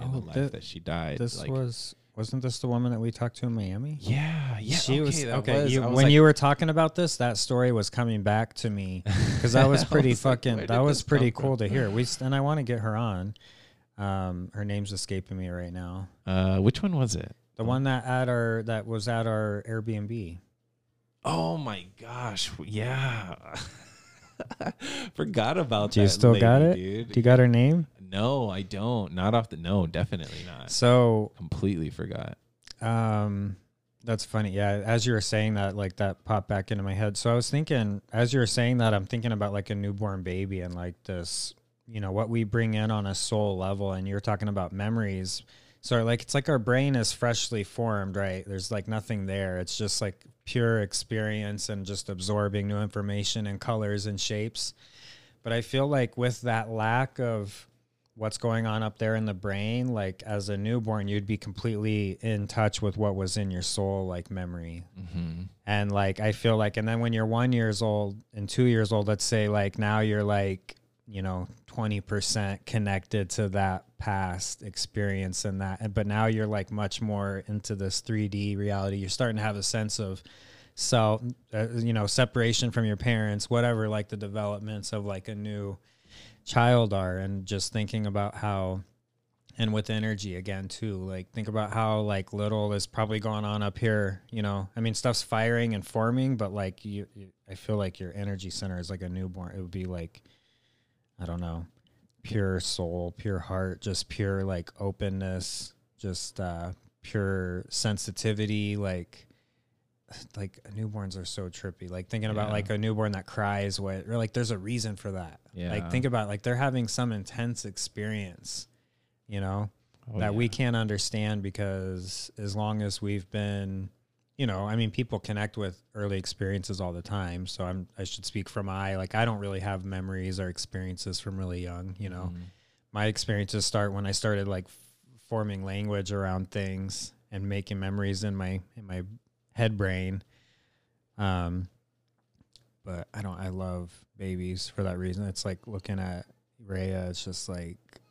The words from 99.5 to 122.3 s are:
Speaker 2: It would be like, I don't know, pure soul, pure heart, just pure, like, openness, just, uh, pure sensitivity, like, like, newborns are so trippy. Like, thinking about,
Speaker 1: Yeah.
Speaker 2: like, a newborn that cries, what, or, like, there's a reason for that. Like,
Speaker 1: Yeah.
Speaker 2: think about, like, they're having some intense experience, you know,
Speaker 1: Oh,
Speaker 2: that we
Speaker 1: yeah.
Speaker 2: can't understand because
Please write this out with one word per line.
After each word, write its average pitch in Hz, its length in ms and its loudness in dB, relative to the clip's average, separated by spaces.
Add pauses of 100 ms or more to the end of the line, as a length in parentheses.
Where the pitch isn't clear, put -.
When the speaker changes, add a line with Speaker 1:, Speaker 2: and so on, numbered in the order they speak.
Speaker 2:
It 95 60 -8
would 90 100 -10
be 92 140 -6
like, 87 360 -8 (960)
I 90 80 -10
don't 85 140 -6
know, 85 260 -6 (580)
pure 98 360 0
soul, 87 580 -4
pure 95 220 -2
heart, 92 400 -4
just - 300 -6
pure, 98 340 -2
like, 92 260 -4 (120)
openness, 95 920 -4 (240)
just, - 440 -8
uh, 87 320 -6 (280)
pure 95 680 -2
sensitivity, 104 1080 -2
like, 92 520 -6 (1080)
like, 98 220 -10 (180)
newborns 101 420 -6
are 85 60 -10
so 92 240 -8
trippy. 90 400 -10
Like, 90 180 -8
thinking 110 220 -4
about, 104 200 0
Speaker 1:
Yeah. 107 40 -2
Speaker 2:
like, 104 160 -2
a 107 80 0
newborn 107 360 0
that 95 120 -8
cries, 101 540 -2
what, 95 280 -6
or, 117 100 -2
like, 113 160 -2
there's 120 180 -2
a 107 80 -4
reason 107 360 -4
for 101 180 -8
that. 90 260 -10 (160)
Like, 90 280 -4
Speaker 1:
Yeah. 85 60 -8
Speaker 2:
think 127 160 0
about, 117 220 0
like, 101 160 -6
they're 123 120 0
having 127 320 0
some 123 240 -2
intense 113 540 -6
experience, 104 1000 -8 (600)
you 101 140 -4
know, 98 300 -2 (420)
Speaker 1:
Oh, 107 60 -2
Speaker 2:
that 104 160 0
we 120 100 4
Speaker 1:
yeah. 113 40 2
Speaker 2:
can't 120 260 0
understand 107 640 0
because 95 960 -6